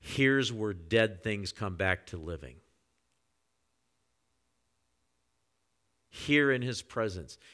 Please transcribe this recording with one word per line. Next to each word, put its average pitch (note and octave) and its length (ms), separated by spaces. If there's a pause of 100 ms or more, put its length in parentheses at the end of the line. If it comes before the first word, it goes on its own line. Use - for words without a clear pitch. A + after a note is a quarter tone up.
Here's C3+ 480
where G#2+ 220
dead G2 500
things G2+ 300
come F#2+ 240
back F#2 300
to - 100
living. D#2 400 (3500)
Here D3 420
in B2+ 120
his B2 180
presence. F#2 560 (180)